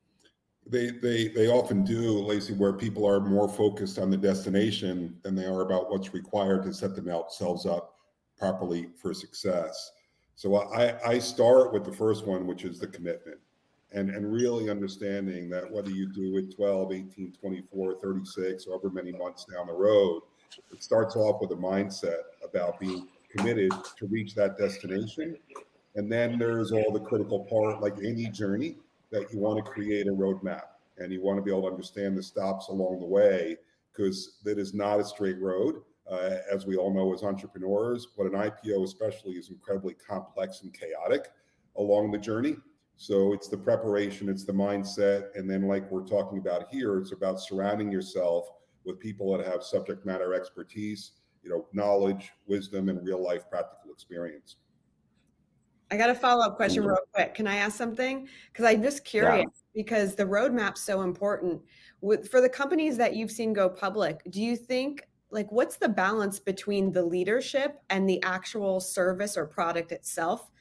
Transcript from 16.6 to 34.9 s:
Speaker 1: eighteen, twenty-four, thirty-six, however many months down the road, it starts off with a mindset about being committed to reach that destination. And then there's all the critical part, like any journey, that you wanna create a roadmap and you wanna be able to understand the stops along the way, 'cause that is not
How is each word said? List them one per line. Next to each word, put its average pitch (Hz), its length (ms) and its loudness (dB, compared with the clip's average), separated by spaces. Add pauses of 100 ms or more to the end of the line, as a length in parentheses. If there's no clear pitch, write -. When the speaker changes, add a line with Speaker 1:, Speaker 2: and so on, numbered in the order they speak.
Speaker 1:
eighteen, 95 480 -10
twenty-four, 92 600 -4
thirty-six, 95 640 -4
however 95 240 -4
many 90 220 -8
months 90 340 -10
down 90 220 -8
the 85 40 -8
road, 95 500 6 (500)
it - 100 -18
starts 139 340 2
off 107 240 4
with 92 120 -2
a - 20 -2
mindset 92 680 -2 (220)
about 87 340 -2
being 92 300 -6 (260)
committed 101 380 2 (240)
to 107 120 -8
reach 110 260 -4
that 98 240 2
destination. 113 800 -4 (560)
And 104 180 -2
then 120 260 2
there's 113 340 2
all 107 200 4
the 107 80 0
critical 104 440 0
part, 107 360 2
like 101 240 0
any 117 220 -2
journey, 110 500 -4 (360)
that 101 200 -4
you 107 60 -6
wanna 104 240 0
create 104 460 -2
a 98 40 2
roadmap 95 520 -2 (340)
and 90 120 -10
you 92 120 -4
wanna 98 180 2
be 98 100 -4
able 95 120 2
to 95 60 -2
understand 95 500 -4
the 92 40 -4
stops 95 460 -4
along 92 320 -2
the 87 60 -8
way, 95 500 4 (380)
'cause 95 500 -4
that 104 140 -2
is 95 160 -6
not 104 260 2